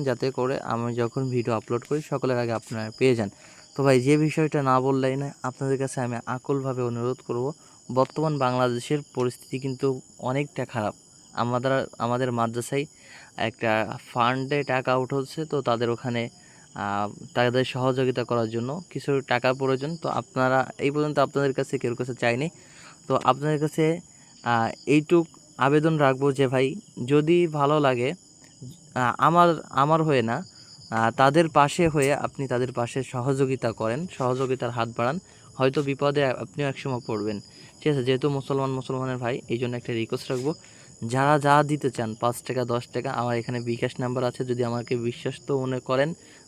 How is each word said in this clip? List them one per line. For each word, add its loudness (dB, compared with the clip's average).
যাতে 0
করে 0
আমি -2
যখন -2
ভিডিও 0
আপলোড -4
করি -2
সকলের 0
আগে -2
আপনারা -8
পেয়ে 6
যান। -2
তো -6
ভাই 6
যে 6
বিষয়টা 0
না 6
বললেই 2
না, -4
আপনাদের -2
কাছে -4
আমি -4
আকুলভাবে -4
অনুরোধ -2
করব, -2
বর্তমান 0
বাংলাদেশের 0
পরিস্থিতি -2
কিন্তু -2
অনেকটা -4
খারাপ। -2
আমাদের, 0
আমাদের -2
মাদ্রাসায় -2
একটা -2
ফান্ডে 0
টাকা 0
উঠছে, -4
তো -4
তাদের 0
ওখানে, -4
আহ, -4
তাদের 4
সহযোগিতা 0
করার 0
জন্য -4
কিছু -2
টাকার 2
প্রয়োজন। -2
তো -6
আপনারা, 0
এই 0
পর্যন্ত 0
আপনাদের 2
কাছে, -4
কেউর -2
কাছে -4
চাইনি। 0
তো 2
আপনাদের 2
কাছে, 0
আহ, 2
এইটুক 4
আবেদন 4
রাখবো 4
যে 2
ভাই, 2
যদি 4
ভালো 2
লাগে, 2
আহ, -6
আমার, 6
আমার 2
হয়ে 4
না, -2
আহ, 2
তাদের 4
পাশে 4
হয়ে 2
আপনি -4
তাদের -2
পাশে -2
সহযোগিতা -2
করেন, -2
সহযোগিতার -2
হাত -2
বাড়ান। -2
হয়তো 2
বিপদে 0
আপনিও -4
একসময় -6
পড়বেন, -4
ঠিক 0
আছে? -2
যেহেতু 2
মুসলমান -2
মুসলমানের -4
ভাই, -4
এই -2
জন্য -4
একটা -8
রিকোয়েস্ট -4
রাখবো, -2
যারা 2
যা 6
দিতে -2
চান, -4
পাঁচ -2
টাকা, -4
দশ -2
টাকা, -4
আমার -2
এখানে -4
বিকাশ -4
নাম্বার -2
আছে। -4
যদি -2
আমাকে -2
বিশ্বস্ত -6
মনে -2
করেন 0